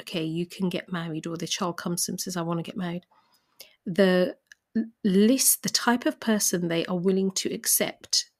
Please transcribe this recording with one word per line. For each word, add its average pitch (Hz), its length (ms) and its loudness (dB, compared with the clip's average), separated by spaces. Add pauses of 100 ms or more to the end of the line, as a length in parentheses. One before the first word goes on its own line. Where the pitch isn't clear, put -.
"Okay, 165 220 -6
you 160 220 -4
can 185 220 -4
get - 240 -6
married," 165 340 -6
or 165 120 -8
the 165 100 -6
child 175 300 -4
comes 175 260 -4
to - 80 -4
them - 40 -6
and 185 60 -6
says, 185 140 -8
"I 175 60 -2
wanna 170 220 -2
get - 120 -14
married," 180 300 -6 (800)
the 185 500 4 (400)
l-, 226 80 0 (220)
list, 214 580 4
the 196 60 -4
type 247 360 0
of 311 140 -2
person 196 480 0
they 165 200 0
are 185 100 -2
willing 190 340 2
to - 220 -4
accept - 760 -2 (100)